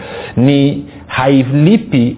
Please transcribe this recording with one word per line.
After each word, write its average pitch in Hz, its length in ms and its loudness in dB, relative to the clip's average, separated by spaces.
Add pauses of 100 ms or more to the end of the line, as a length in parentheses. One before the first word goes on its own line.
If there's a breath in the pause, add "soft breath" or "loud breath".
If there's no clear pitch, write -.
(360 loud breath)
Ni 139 480 2 (220 loud breath)
hailipi 135 1120 0